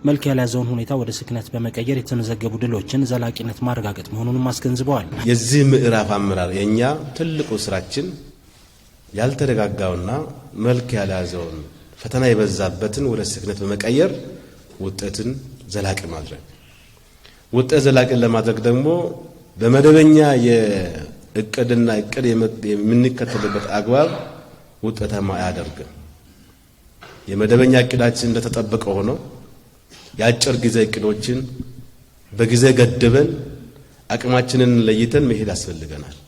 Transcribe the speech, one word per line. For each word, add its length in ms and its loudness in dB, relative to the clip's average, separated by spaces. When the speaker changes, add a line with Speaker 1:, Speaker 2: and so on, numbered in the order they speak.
Speaker 1:
መልክ 220 0
ያልያዘውን 440 0
ሁኔታ 260 -4
ወደ 160 -4
ስክነት 380 -8
በመቀየር 480 -4
የተመዘገቡ 600 -4
ድሎችን 480 -2
ዘላቂነት 560 -6
ማረጋገጥ 480 -6
መሆኑንም 380 -4
አስገንዝበዋል። 600 -2
Speaker 2:
የዚህ 400 2
ምዕራፍ 460 4
አመራር 420 -2
የኛ 260 0
ትልቁ 380 -6
ስራችን 480 -6
ያልተረጋጋውና 1000 -2
መልክ 360 -2
ያልያዘውን 640 -6
ፈተና 280 -2
የበዛበትን 840 0
ወደ 180 -2
ስክነት 340 -8
በመቀየር 540 0
ውጤትን 500 -8
ዘላቂ 380 -6
ማድረግ። 380 -12
ውጤት 280 2
ዘላቂን 400 4
ለማድረግ 380 2
ደግሞ 280 2
በመደበኛ 600 8
የእቅድና 1600 0
እቅድ 280 -4
የመ-፣ 280 2
የምንከተልበት 1040 0
አግባብ 380 2
ውጤታማ 520 -4
አያደርግም። 540 -8
የመደበኛ 500 4
እቅዳችን 500 2
እንደተጠበቀ 600 -2
ሆኖ 220 0
የአጭር 440 2
ጊዜ 220 0
እቅዶችን 600 -2
በጊዜ 320 2
ገድበን 540 4
አቅማችንን 600 2
ለይተን 440 2
መሄድ 240 -2
ያስፈልገናል። 640 -10